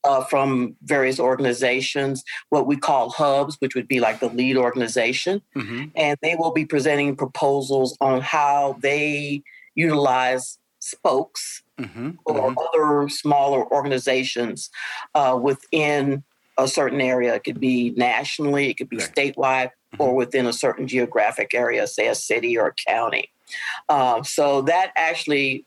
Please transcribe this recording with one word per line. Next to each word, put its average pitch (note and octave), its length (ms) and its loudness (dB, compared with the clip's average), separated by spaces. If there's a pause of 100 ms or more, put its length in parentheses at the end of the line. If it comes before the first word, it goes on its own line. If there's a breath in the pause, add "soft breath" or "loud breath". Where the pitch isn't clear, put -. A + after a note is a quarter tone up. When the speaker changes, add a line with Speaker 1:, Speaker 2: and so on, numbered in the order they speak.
Speaker 1:
uh, C3+ 220 2
from C3+ 580 0
various C3+ 380 2
organizations, C3 1040 0 (240 loud breath)
what D3 180 2
we C#4+ 80 2
call C3 360 0
hubs, C#3+ 480 0
which C3 160 -4
would A#2 120 -4
be B2 140 0
like A2 180 0
the B2+ 80 0
lead B2+ 300 0
organization. B2 840 0 (140)
Speaker 2:
Mm-hmm. A#2+ 300 -8 (100)
Speaker 1:
And D3 260 0
they E3 140 -2
will E3 160 -2
be D#3 140 0
presenting C#3+ 500 0
proposals C3+ 840 0
on C3+ 180 2
how C#3+ 600 0
they C#3+ 600 -2 (320 loud breath)
utilize C3 840 2 (220)
spokes - 840 -4 (160)
Speaker 2:
Mm-hmm. A#2+ 300 -8 (160)
Speaker 1:
or C#3 260 0
Speaker 2:
Mm-hmm. B2+ 80 -6
Speaker 1:
other D3 480 2
smaller C#3 640 2
organizations, C3 1000 -2 (460 loud breath)
uh, C3 260 4
within C#3 840 0 (320)
a C3 100 2
certain C3+ 320 0
area. B2+ 360 2
It G#2 100 -6
could A#2 160 -6
be B2 300 2
nationally, C3+ 760 0
it G#2+ 60 -4
could - 140 -10
be A#2 80 -8
Speaker 2:
Right. - 180 -6
Speaker 1:
statewide, C3+ 560 0 (220)
Speaker 2:
Mm-hmm. - 80 -4
Speaker 1:
or B2+ 120 4
within B2+ 320 0
a A#2+ 60 0
certain C3 380 -2
geographic A2+ 640 0
area, A#2 340 0
say A2 220 0
a A2 60 0
city A#2 420 -2
or G2+ 100 2
a - 60 -4
county. - 580 -2 (560 loud breath)
Uh, B2+ 360 2
so C#3+ 400 2
that F3 340 2
actually D3 680 -2